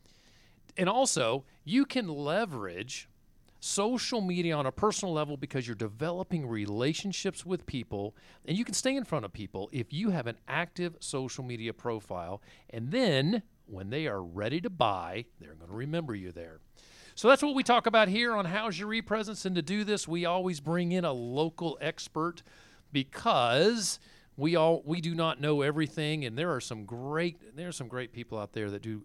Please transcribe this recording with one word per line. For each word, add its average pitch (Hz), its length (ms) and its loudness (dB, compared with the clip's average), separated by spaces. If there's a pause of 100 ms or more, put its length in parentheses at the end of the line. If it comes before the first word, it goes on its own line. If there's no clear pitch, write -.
(760)
And 185 100 2
also, 143 580 2 (200)
you 247 220 4
can 233 220 -2
leverage 143 1000 -4 (500)
social 233 600 0
media 175 340 2
on 143 120 2
a 131 60 0
personal 202 420 2
level 147 240 -2
because 135 280 -4
you're 117 100 -4
developing 151 680 -2
relationships 120 1000 -2
with 180 180 -2
people, 107 500 -4 (300)
and 165 140 0
you 233 80 0
can 208 80 -4
stay 269 200 2
in 269 100 -2
front 143 200 -2
of 95 80 -10
people 98 400 -8
if 127 220 -4
you 202 160 0
have 151 160 0
an 117 100 -4 (100)
active 170 540 -4
social 131 420 -6
media 113 300 -6
profile. 98 720 -6 (260)
And 117 220 -6
then, 196 520 2 (260)
when 98 220 -10
they 151 160 -4
are 101 160 -2
ready 104 380 -2
to 208 100 -4
buy, 104 540 0 (160)
they're 156 160 -16
gonna 82 160 -16
remember 139 420 -4
you 92 160 -6
there. 82 300 -14 (560)
So - 100 0
that's 269 160 10
what 285 140 0
we 262 80 2
talk 240 240 4
about 214 180 8
here 226 300 2
on 196 80 0
How's 196 340 -2
Your 208 160 -4
E-Presence? 220 500 -2
And 185 120 0
to 170 60 4
do 196 200 0
this, 202 240 0
we 170 180 -2
always 180 360 0
bring 170 320 2
in 185 120 2
a 151 80 2
local 143 680 0
expert 165 640 -4 (520)
because 165 1040 4 (380)
we 160 200 2
all, 160 280 6
we 170 160 -2
do 165 140 -2
not 160 260 0
know 147 220 2
everything, 151 600 0
and 113 120 -4
there 165 180 0
are 123 60 -2
some 110 240 -8
great, 143 720 -4
there 175 120 -8
are 170 40 -8
some 127 160 -8
great 127 240 -6
people 117 260 -8
out 104 140 -6
there 104 180 -2
that 101 120 -6
do 110 220 -6